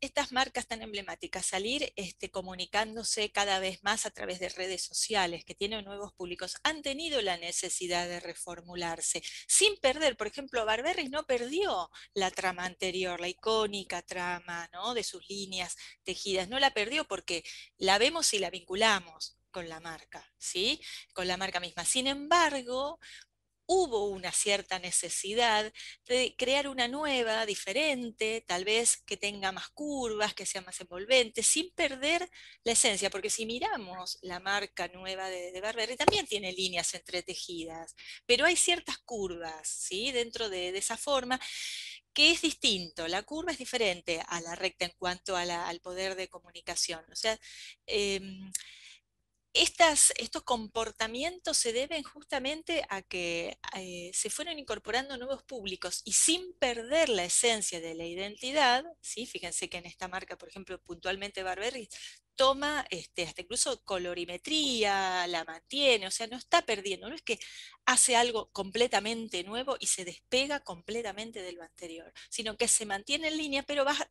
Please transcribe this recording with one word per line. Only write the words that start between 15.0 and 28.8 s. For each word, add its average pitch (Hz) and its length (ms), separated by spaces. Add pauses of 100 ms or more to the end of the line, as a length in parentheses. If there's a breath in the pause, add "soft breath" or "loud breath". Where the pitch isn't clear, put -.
sus - 260
líneas 190 480 (260 loud breath)
tejidas, 185 460
no 262 100
la 277 120
perdió 226 340
porque 175 400 (320 loud breath)
la 190 200
vemos 254 360
y 208 60
la 180 100
vinculamos 185 880 (180)
con 170 140
la 160 100
marca, 160 580
¿sí? 233 440 (320 loud breath)
Con 180 160
la 180 80
marca 185 240
misma. 175 240
Sin 262 220
embargo, 285 920 (640 loud breath)
hubo 247 440
una 190 240
cierta 196 460
necesidad 214 920 (360 loud breath)
de 254 300
crear 277 300
una 254 220
nueva, 247 560
diferente, 226 1000
tal 185 200
vez 226 320